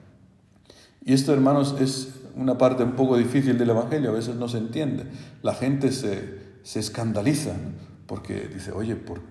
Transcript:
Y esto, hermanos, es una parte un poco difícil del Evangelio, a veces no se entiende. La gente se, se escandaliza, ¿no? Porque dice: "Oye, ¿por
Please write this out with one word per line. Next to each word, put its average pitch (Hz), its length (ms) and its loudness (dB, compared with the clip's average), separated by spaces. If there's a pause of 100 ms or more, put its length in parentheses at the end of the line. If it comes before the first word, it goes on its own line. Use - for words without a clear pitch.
(1040)
Y 127 80 4
esto, 139 220 4
hermanos, 139 440 4
es - 360 -2 (220)
una 127 200 0
parte 127 280 4
un 120 80 0
poco 127 260 4
difícil 127 400 4
del 120 120 4
Evangelio, 123 400 2
a - 40 0
veces 117 220 -4
no 120 120 -4
se 120 100 -4
entiende. 127 460 -4 (380)
La - 100 0
gente 135 400 0
se, - 460 -4 (240)
se - 180 -6
escandaliza, 113 720 -2
¿no? - 440 -10 (120)
Porque 101 460 -8
dice: 95 200 -10
"Oye, 107 240 -4
¿por - 240 -12 (100)